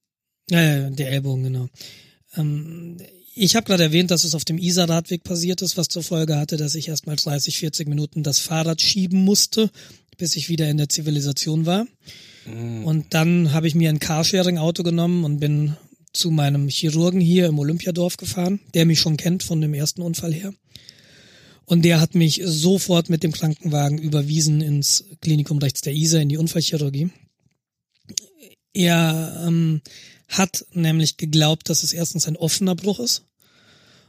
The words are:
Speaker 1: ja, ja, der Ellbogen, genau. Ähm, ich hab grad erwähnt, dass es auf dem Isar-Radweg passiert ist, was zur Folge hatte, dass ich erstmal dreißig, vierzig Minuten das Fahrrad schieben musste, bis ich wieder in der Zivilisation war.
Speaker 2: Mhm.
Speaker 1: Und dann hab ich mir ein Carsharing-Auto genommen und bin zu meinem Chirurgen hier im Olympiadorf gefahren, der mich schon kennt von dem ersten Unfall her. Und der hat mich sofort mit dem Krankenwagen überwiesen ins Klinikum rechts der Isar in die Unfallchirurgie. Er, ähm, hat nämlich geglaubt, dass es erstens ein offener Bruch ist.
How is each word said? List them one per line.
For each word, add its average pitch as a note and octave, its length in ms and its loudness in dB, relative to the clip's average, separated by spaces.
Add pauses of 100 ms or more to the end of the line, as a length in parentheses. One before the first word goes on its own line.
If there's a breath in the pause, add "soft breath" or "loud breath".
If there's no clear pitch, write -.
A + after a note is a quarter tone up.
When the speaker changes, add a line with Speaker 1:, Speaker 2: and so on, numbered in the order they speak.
(500)
Speaker 1:
ja, E3+ 140 4
ja, C#3 280 2
der C3+ 200 -4
Ellbogen, C3+ 320 -2
genau. B2+ 240 -4 (720 loud breath)
Ähm, E3 600 -6 (420)
ich G3 160 4
hab A3+ 120 0
grad F#3+ 120 2
erwähnt, E3+ 300 4
dass E3+ 140 2
es D#3+ 100 -2
auf D#3 120 -4
dem E3 120 -2
Isar-Radweg E3+ 680 0
passiert F3 380 -4
ist, F3+ 160 -4
was E3 120 -2
zur E3+ 120 -6
Folge D#3+ 360 0
hatte, D3+ 200 -2
dass D3+ 160 -2
ich D#3 140 -6
erstmal D3+ 300 -6
dreißig, C#3+ 420 -2
vierzig D#3 280 -4
Minuten D3 360 -2
das C#3+ 160 0
Fahrrad D#3+ 420 -2
schieben F#3+ 420 2
musste, G3+ 460 4 (480 loud breath)
bis D#3+ 180 -4
ich D3+ 140 -6
wieder D#3+ 220 0
in D3+ 60 2
der D3 120 0
Zivilisation D3+ 800 -2
war. G3 180 0 (600 loud breath)
Speaker 2:
Mhm. A#2 380 -8
Speaker 1:
Und D#3 280 -2
dann E3 400 4
hab D#3+ 100 2
ich D#3+ 120 0
mir E3 160 4
ein D3+ 80 0
Carsharing-Auto E3+ 840 0
genommen E3+ 420 0
und D3 160 -2
bin D3 380 0 (360)
zu - 180 -2
meinem C#3+ 360 2
Chirurgen E3 540 0
hier F3 240 4
im D#3 140 0
Olympiadorf E3+ 580 -2
gefahren, F#3 420 -4 (140)
der E3 140 4
mich D#3+ 120 4
schon D#3 180 2
kennt F3+ 260 -2
von D#3+ 180 -2
dem D3+ 140 -2
ersten D3+ 260 -4
Unfall E3+ 320 -4
her. G3 180 -8 (1120 loud breath)
Und E3+ 200 4
der E3 160 6
hat E3 140 0
mich E3 280 4
sofort F3 680 2
mit D#3+ 100 0
dem F3+ 120 0
Krankenwagen D3 680 -2
überwiesen D3+ 640 0
ins D3 420 0 (180)
Klinikum D3+ 380 0
rechts C#3 220 -2
der C#3+ 120 -6
Isar D#3 280 2
in D3 80 2
die D3 80 0
Unfallchirurgie. D#3 720 -2 (1600)
Er, E3 720 0
ähm, E3 340 2 (480 loud breath)
hat - 440 -2
nämlich D#3+ 440 2
geglaubt, D#3 520 2
dass E3 140 0
es D#3 100 -2
erstens E3 340 -4
ein D#3 80 -4
offener F3+ 400 0
Bruch F#3+ 240 -2
ist. A#3+ 240 -4 (840 soft breath)